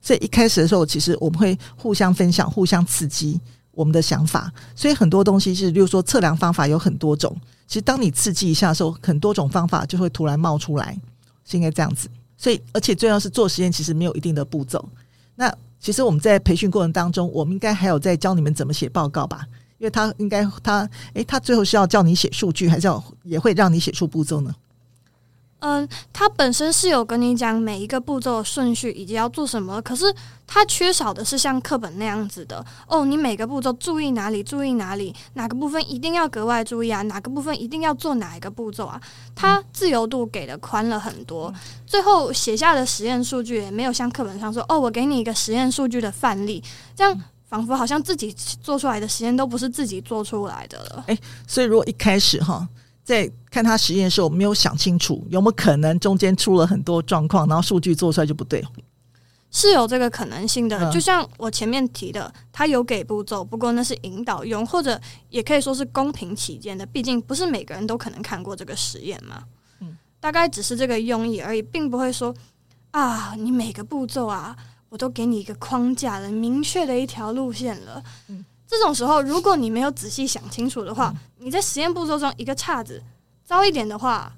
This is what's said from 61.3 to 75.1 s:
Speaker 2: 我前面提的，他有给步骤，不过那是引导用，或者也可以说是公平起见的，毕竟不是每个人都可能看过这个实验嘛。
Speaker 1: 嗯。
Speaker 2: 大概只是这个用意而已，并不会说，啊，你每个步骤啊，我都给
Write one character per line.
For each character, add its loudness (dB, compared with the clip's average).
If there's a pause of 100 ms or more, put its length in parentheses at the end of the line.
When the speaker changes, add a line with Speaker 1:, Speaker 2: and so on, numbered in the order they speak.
Speaker 2:
我 -6
前 -4
面 0
提 -10
的， -10 (200)
他 0
有 2
给 -2
步 -4
骤， -6
不 -10
过 0
那 0
是 -4
引 -10
导 -6
用， -4
或 -2
者 -2 (320)
也 -6
可 0
以 4
说 -2
是 -6
公 -2
平 -10
起 -8
见 -12
的， -12
毕 -6
竟 -2
不 -6
是 -2
每 -2
个 -14
人 -8
都 -4
可 -10
能 -14
看 -8
过 -10
这 -14
个 -12
实 -6
验 -12
嘛。 -18 (380)
Speaker 1:
嗯。 -16 (240)
Speaker 2:
大 -4
概 2
只 -6
是 -4
这 0
个 0
用 -2
意 -4
而 -4
已， -2
并 -4
不 -4
会 -2
说， -4 (580)
啊， -2
你 -4
每 -2
个 -12
步 -6
骤 -4
啊， -8 (320)
我 -18
都 -4
给 -4